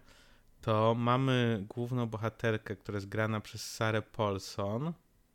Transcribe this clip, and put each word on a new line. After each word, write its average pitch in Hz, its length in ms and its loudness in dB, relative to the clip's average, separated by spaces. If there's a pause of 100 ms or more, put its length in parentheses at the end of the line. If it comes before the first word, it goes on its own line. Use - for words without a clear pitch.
(600)
to 113 360 4
mamy 120 720 2
główną 120 360 -2
bohaterkę, 110 680 -2
która - 200 -8
jest 98 140 -6
grana 107 320 0
przez - 340 -12
Sarę 110 260 2
Paulson. 107 920 -2 (420)